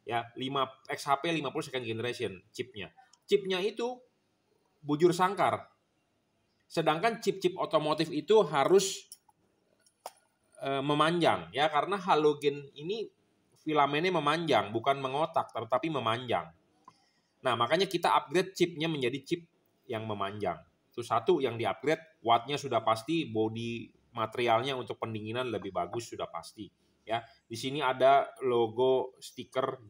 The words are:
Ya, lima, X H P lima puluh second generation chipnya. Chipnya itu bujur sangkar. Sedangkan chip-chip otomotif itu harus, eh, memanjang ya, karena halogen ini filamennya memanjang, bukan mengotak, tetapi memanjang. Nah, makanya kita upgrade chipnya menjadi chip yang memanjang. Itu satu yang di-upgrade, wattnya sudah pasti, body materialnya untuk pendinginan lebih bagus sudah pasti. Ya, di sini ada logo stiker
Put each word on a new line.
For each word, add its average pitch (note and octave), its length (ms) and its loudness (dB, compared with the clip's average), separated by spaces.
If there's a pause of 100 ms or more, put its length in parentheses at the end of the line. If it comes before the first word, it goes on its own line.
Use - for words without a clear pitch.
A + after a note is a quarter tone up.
Ya, A#2 320 -4
lima, C3+ 320 -4 (240)
X D3 160 -8
H C#3+ 160 2
P - 80 -2
lima D3+ 240 -4
puluh D3 80 -4
second B2+ 240 -6
generation A2 640 -2
chipnya. G2 400 -10 (380)
Chipnya F#3+ 320 2
itu A#3 400 -4 (800)
bujur D3+ 320 4
sangkar. E3+ 560 0 (960)
Sedangkan E3 560 0
chip-chip - 400 -2
otomotif D#3 480 0
itu F#3 400 4
harus, D3+ 560 4 (1600)
eh, C#3 160 -2
memanjang D3 720 2
ya, C3+ 160 2
karena D#3 320 0
halogen D3 720 2
ini F#3 400 -6 (560)
filamennya D3+ 480 2
memanjang, D3 560 2
bukan C3+ 320 0
mengotak, C3+ 480 -2
tetapi B2 400 -2
memanjang. A2+ 560 -2 (960)
Nah, B2 160 0
makanya E3+ 320 2
kita F3 240 2
upgrade E3+ 400 0
chipnya D#3+ 320 0
menjadi C#3 320 -2
chip E3+ 240 -6 (480)
yang A2 160 -6
memanjang. G2+ 560 -4 (240)
Itu - 160 -10
satu A#2+ 400 2
yang A#2 160 -2
di-upgrade, A#2+ 640 -4
wattnya A#2 320 2
sudah B2+ 240 -2
pasti, B2+ 480 0
body A2+ 640 -4 (240)
materialnya A#2+ 640 0
untuk A#2 240 -8
pendinginan A2+ 480 -6
lebih F#2+ 240 -6
bagus F#2 400 -6
sudah - 160 -8
pasti. G#2+ 400 -14 (320)
Ya, A2+ 240 -4 (160)
di A#2 160 -12
sini C3+ 240 -4
ada C3 560 4
logo B2 800 2
stiker - 720 -6